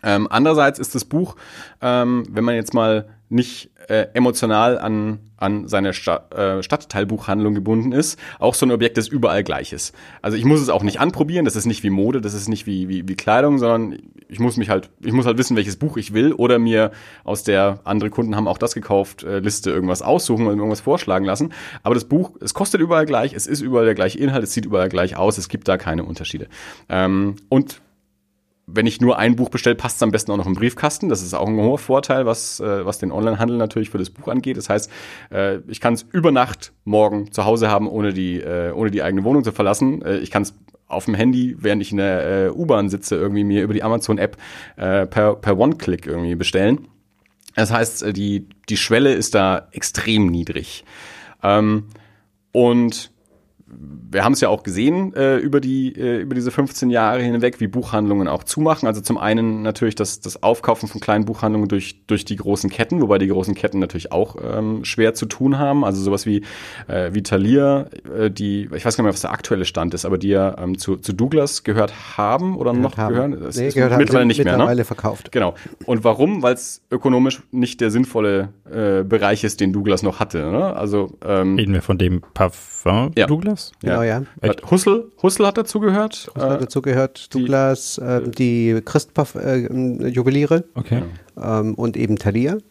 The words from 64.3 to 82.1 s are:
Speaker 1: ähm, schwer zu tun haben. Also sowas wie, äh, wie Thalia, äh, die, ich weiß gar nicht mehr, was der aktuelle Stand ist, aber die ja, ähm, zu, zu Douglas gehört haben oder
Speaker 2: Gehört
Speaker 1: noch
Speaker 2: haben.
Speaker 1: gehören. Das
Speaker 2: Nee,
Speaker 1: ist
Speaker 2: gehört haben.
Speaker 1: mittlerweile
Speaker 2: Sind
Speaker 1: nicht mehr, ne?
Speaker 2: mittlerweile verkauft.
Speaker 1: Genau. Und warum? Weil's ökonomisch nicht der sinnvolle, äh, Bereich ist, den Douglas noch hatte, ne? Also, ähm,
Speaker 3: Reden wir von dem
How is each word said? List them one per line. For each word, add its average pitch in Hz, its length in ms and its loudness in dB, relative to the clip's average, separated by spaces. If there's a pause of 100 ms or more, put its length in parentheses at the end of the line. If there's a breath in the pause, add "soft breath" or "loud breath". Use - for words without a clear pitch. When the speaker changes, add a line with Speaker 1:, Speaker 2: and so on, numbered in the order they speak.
Speaker 1:
ähm, 110 420 -4
schwer 113 280 2
zu 113 140 -6
tun 135 320 0
haben. 143 260 2
Also 98 160 0
sowas 98 240 0
wie, 104 160 0 (460 loud breath)
äh, 90 260 -2
wie 104 80 0
Thalia, 135 640 4 (260)
äh, 107 200 0
die, 101 320 -4 (100)
ich 82 100 -8
weiß 120 140 0
gar 120 60 2
nicht 107 60 4
mehr, 95 40 0
was - 80 -6
der - 120 -4
aktuelle 98 320 -2
Stand 82 280 -2
ist, 85 100 -6
aber 92 140 0
die 98 120 -2
ja, 98 280 2
ähm, 92 220 -6
zu, 95 160 -2
zu - 180 -6
Douglas 139 500 0
gehört - 540 -2
haben 135 400 0
oder 123 140 0
Speaker 2:
Gehört 123 200 0
Speaker 1:
noch - 60 -10
Speaker 2:
haben. 110 160 0
Speaker 1:
gehören. 135 260 -2
Das - 160 -8
Speaker 2:
Nee, 123 120 -2
Speaker 1:
ist 135 80 -2
Speaker 2:
gehört 127 160 4
haben. 127 80 4
Speaker 1:
mittlerweile 131 240 4
Speaker 2:
Sind 120 60 6
Speaker 1:
nicht 139 160 4
mehr, 87 80 2
ne? 127 40 2
Speaker 2:
mittlerweile 120 260 4
verkauft. - 480 -6
Speaker 1:
Genau. 95 220 0 (320 loud breath)
Und 113 180 0
warum? 139 380 4
Weil's 123 480 -2
ökonomisch 127 640 2
nicht 123 300 -2
der 110 100 2
sinnvolle, 107 580 2 (160)
äh, 98 380 0
Bereich 101 400 2
ist, 104 160 -4
den 95 140 4
Douglas 98 280 2
noch 98 180 -2
hatte, 95 200 -2 (100)
ne? 156 260 0
Also, 101 360 -2 (120)
ähm, 95 320 2
Speaker 3:
Reden 101 200 2
wir 85 80 0
von 92 160 0
dem 90 220 2 (120)